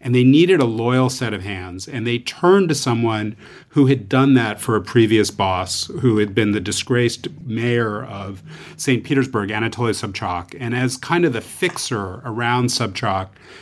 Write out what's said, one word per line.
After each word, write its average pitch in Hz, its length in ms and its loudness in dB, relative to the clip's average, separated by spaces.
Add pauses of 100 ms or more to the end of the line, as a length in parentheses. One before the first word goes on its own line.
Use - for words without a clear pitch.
And 123 120 -4
they 123 120 4
needed 160 360 6
a 131 40 4
loyal 120 440 2
set 123 240 -4
of 98 100 -6
hands. 92 440 -10
And 113 180 -8
they 120 140 -2
turned 180 520 2
to 156 40 2
someone 110 600 -2 (320)
who 143 180 4
had 123 220 0
done 135 260 4
that 113 260 2
for 117 140 -2
a 107 60 2
previous 107 500 4
boss, 92 540 -2 (160)
who 113 180 4
had 104 160 0
been 107 160 2
the 104 100 0
disgraced 120 680 -2 (160)
mayor 113 600 -2
of 98 380 -12 (340)
Saint 123 280 0
Petersburg, 120 460 0
Anatoly 110 440 -2
Sobchak. 92 640 -8
And 120 160 -6
as 127 220 -2
kind 175 280 -2
of 151 80 2
the 113 80 -4
fixer 101 840 -6
around 120 420 0
Sobchak, 101 600 -2 (340)